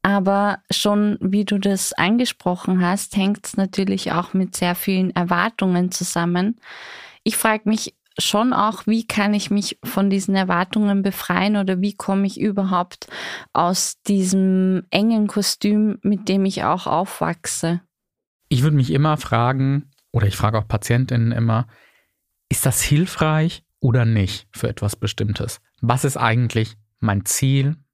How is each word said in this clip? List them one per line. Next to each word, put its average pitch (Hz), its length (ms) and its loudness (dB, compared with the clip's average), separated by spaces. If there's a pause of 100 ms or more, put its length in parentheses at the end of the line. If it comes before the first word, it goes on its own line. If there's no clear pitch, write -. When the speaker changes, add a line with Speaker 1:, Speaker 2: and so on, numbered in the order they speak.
Speaker 1:
Aber 196 540 2 (100)
schon, 208 520 0
wie 196 240 0
du 202 140 -2
das 196 340 -2
angesprochen 185 920 0
hast, 190 300 -4
hängt's 202 400 -2
natürlich 190 560 -2
auch 175 220 -4
mit 190 200 0
sehr 175 220 -2
vielen 185 400 0
Erwartungen 180 760 0
zusammen. 180 680 -2 (640)
Ich 220 140 -2
frag 220 280 0
mich 214 300 -2 (220)
schon 233 340 0
auch, 214 340 0
wie 220 220 0
kann 208 260 2
ich 202 160 -2
mich 202 320 -2
von 196 280 0
diesen 196 260 0
Erwartungen 190 680 0
befreien 190 520 -2
oder 190 240 0
wie 202 160 -2
komme 196 320 -2
ich 190 100 -6
überhaupt 190 680 -2 (460)
aus - 520 0
diesem 190 840 2
engen 208 380 2
Kostüm, 208 760 0
mit 202 240 0
dem 190 160 2
ich 190 220 -2
auch 175 200 0
aufwachse? 170 960 -2 (680)
Speaker 2:
Ich 123 120 2
würd 151 120 4
mich 135 180 4
immer 151 240 4
fragen, 135 720 0 (220)
oder 101 160 2
ich 98 80 0
frage 110 240 0
auch - 80 -4
PatientInnen 117 640 0
immer, 113 360 0 (840)
ist - 160 -2
das 131 160 0
hilfreich 156 840 0 (160)
oder 123 240 2
nicht 107 480 0
für - 160 -6
etwas 104 300 -4
Bestimmtes? - 640 -4 (180)
Was 120 240 0
ist 139 140 0
eigentlich 117 580 2 (240)
mein 101 260 0
Ziel 139 520 0 (160)